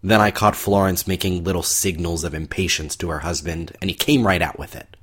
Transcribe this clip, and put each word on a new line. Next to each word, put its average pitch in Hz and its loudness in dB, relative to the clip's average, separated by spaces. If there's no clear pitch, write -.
Then 107 4
I 104 6
caught 104 2
Florence 98 2
making 90 -2
little 87 -2
signals 85 -2
of 78 -4
impatience 78 -2
to 87 -6
her 78 -4
husband, 85 -6
and - -2
he - -2
came 139 4
right 92 4
out - -4
with - -14
it. - -20